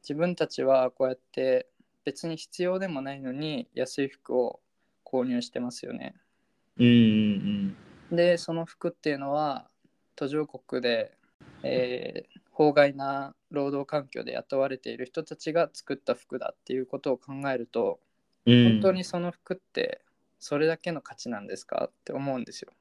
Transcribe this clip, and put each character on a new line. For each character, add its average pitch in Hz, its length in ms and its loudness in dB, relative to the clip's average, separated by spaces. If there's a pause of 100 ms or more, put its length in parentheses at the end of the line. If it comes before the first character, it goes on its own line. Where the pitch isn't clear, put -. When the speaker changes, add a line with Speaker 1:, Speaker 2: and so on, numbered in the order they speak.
Speaker 1:
自 143 100 -8
分 170 220 -2
た - 120 -2
ち - 160 -6
は 131 280 4
こ - 140 -2
う - 20 0
や 131 60 -2
っ - 60 -10 (120)
て 127 360 0 (360)
別 143 240 -8
に 160 100 -6
必 - 260 -8
要 180 160 0
で 190 80 -4
も 147 140 -6
な 135 120 -8
い 139 80 -12
の 127 100 -6
に 143 420 -6
安 131 300 -4
い 139 60 -2
服 - 280 -6
を 123 220 -2 (460)
購 127 180 -2
入 123 180 -2
し - 80 -10
て 131 100 -6
ま 123 120 -6
す - 140 -12
よ 120 80 -10
ね。 - 220 -12 (640)
Speaker 2:
う 123 60 4
ん - 20 8
う 120 40 10
ん 104 840 4 (360)
う - 20 -4
ん。 - 20 -2
Speaker 1:
で、 170 220 4
そ 165 160 -6
の 165 120 -4
服 - 240 -8
っ - 20 -6
て - 180 -4
い 147 40 0
う 139 40 -4
の 139 140 -6
は 147 380 -2 (460)
途 147 120 -4
上 147 180 -2
国 - 360 -8
で、 117 360 -2 (460)
え 127 600 -4 (100)
ー、 - 40 -20 (120)
法 151 220 4
外 143 220 6
な 139 400 -6 (140)
労 143 220 -2
働 139 160 -4
環 143 200 -4
境 120 160 -10
で 123 100 -8
雇 120 260 -4
わ 135 80 0
れ 131 100 -6
て - 140 -10
い 113 60 -10
る 123 80 -8
人 160 180 -8
た 156 120 -12
ち 156 180 -8
が 165 180 2
作 - 220 -10
っ 139 40 -6
た - 180 -2
服 - 240 -12
だ - 160 -6
っ - 100 -20
て 127 80 -6
い 131 60 -2
う 127 60 -4
こ 139 140 -8
と 175 140 -2
を 165 40 -2
考 - 160 -16 (160)
え 131 80 -2
る 120 100 -6
と、 98 320 -2 (480)
Speaker 2:
う 120 40 10
ん。 120 120 10 (100)
Speaker 1:
本 107 80 4
当 190 100 6
に 185 120 0
そ 175 160 -6
の 175 100 -4
服 - 240 -10
っ 190 40 -6
て - 440 -6 (380)
そ - 180 -4
れ 151 80 2
だ 160 120 0
け - 140 -8
の 151 100 -8
価 - 120 -20
値 - 160 -12
な 110 100 -6
ん 101 60 -14
で 95 100 -8
す - 100 -18
か - 260 -4
っ - 0 - (120)
て - 80 -12
思 135 240 -4
う 127 40 -6
ん 113 40 -8
で - 80 -14
す - 120 -14
よ。 - 180 -20